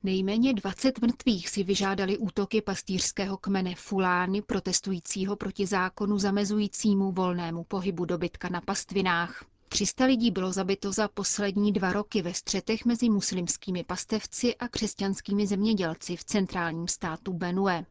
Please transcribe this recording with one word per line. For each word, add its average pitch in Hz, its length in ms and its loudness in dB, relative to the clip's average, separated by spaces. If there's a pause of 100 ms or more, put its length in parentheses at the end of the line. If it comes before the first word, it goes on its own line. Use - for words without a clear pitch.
Nejméně 196 520 2
dvacet 202 480 0
mrtvých 233 460 0
si 196 160 -2
vyžádali 196 540 0
útoky 214 440 0
pastýřského 196 720 -2
kmene 190 380 -2
Fulány, 185 680 0
protestujícího 190 920 -2
proti 196 300 -4
zákonu 196 520 0
zamezujícímu 202 920 2
volnému 175 520 -2
pohybu 175 400 -2
dobytka 175 440 -4
na 175 120 -4
pastvinách. 185 840 -2 (240)
Tři - 180 0
sta - 180 2
lidí 240 260 4
bylo 185 220 -2
zabito 190 400 -2
za 208 160 0
poslední 202 640 0
dva 185 200 4
roky 208 300 0
ve 175 120 -4
střetech - 500 -2
mezi 240 260 4
muslimskými 180 760 0
pastevci - 720 -2
a 247 120 -6
křesťanskými 202 800 -2
zemědělci 190 720 0
v - 80 -14
centrálním 175 640 -2
státu 175 440 -4
Benue. 180 580 0